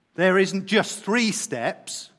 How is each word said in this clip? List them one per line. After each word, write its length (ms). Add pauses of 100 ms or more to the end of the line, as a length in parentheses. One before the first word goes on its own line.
(140)
there 240
isn't 260
just 400
three 260
steps 880